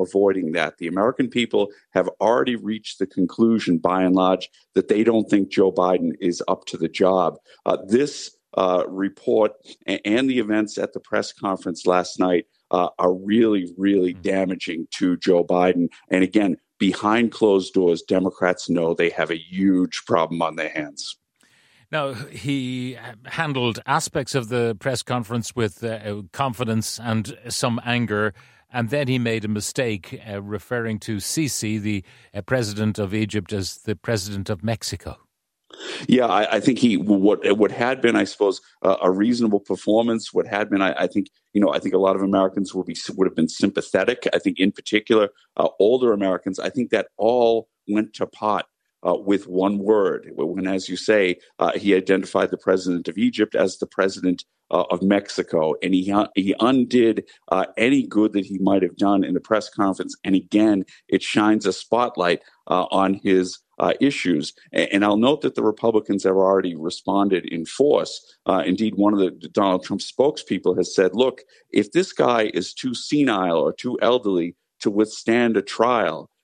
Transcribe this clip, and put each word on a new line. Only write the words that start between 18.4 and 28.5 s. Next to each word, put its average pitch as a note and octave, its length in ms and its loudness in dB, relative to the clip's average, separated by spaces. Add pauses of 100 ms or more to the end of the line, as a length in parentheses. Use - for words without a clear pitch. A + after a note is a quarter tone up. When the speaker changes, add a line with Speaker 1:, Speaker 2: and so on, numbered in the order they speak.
Speaker 1:
know E2+ 260 0
they E2+ 160 0
have D#2+ 200 -4
a E2 80 -4
huge F2+ 680 0
problem E2 360 0
on D#2+ 140 -4
their D#2 140 -6
hands. - 460 -10 (760)
Speaker 2:
Now, C#3 220 -4
he B2+ 840 -6 (280)
handled B2+ 600 -2
aspects C#3+ 480 -2
of A#2+ 140 -2
the A#2 320 0
press C3 220 -4
conference A#2+ 520 -6
with, A2+ 300 -4
uh, G#2 380 -8 (100)
confidence A#2 640 -4
and A2+ 380 -4 (120)
some A#2+ 360 -2
anger, G#2+ 500 -2 (380)